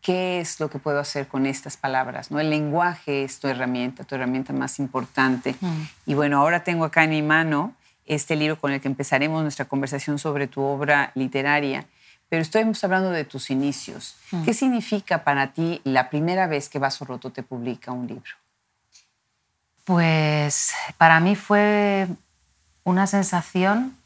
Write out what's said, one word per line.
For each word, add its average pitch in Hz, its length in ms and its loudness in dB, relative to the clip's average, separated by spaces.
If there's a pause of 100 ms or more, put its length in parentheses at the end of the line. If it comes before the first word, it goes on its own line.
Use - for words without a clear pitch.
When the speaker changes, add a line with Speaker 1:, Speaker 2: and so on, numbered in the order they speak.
Speaker 1:
"¿qué 185 400 0
es - 180 -6
lo 156 120 -2
que - 80 -10
puedo 143 200 -2
hacer 143 300 -4
con 135 160 -2
estas 135 320 -4
palabras?", 131 540 -4
¿no? 147 100 -2
El 156 80 0
lenguaje 151 760 -2
es 135 140 -10
tu - 100 -6
herramienta, 127 560 -4
tu - 100 -10
herramienta 131 400 -4
más 135 240 -4
importante. 131 840 -2
Speaker 2:
Mm. 165 220 -4 (240)
Speaker 1:
Y 147 80 0
bueno, 143 260 2
ahora 165 240 2
tengo 165 220 0
acá 160 180 2
en 160 60 2
mi 156 120 0
mano 156 520 2 (320)
este 156 300 -2
libro 151 220 0
con 139 140 -2
el 139 80 -2
que 139 80 -4
empezaremos 143 540 0
nuestra 143 240 -4
conversación 139 520 -2
sobre 139 280 -2
tu 139 160 -6
obra 143 520 2
literaria, 139 720 0 (420)
pero 160 140 0
estamos 220 420 0
hablando 185 260 2
de 165 140 -2
tus - 260 -10
inicios. 135 680 -4 (140)
Speaker 2:
Mm. 170 140 -4
Speaker 1:
¿Qué 233 100 2
significa 214 720 0
para 135 280 0
ti 165 320 -2
la 131 260 2
primera 175 360 0
vez 147 220 -4
que - 100 -6
Vaso 139 260 -2
Roto 127 260 -10
te 131 120 -12
publica 123 500 -8
un 123 160 -8
libro? - 240 -14 (1500)
Speaker 2:
Pues 156 880 2 (240)
para 160 240 8
mí 190 160 4
fue 208 720 4 (760)
una 185 220 4
sensación, 190 1000 0